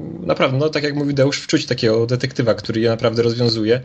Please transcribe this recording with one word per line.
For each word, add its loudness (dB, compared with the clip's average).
naprawdę, 0
no 2
tak -4
jak -2
mówi -2
Deusz, 2
wczuć 0
takiego 0
detektywa, 0
który -4
je 2
naprawdę 0
rozwiązuje. 2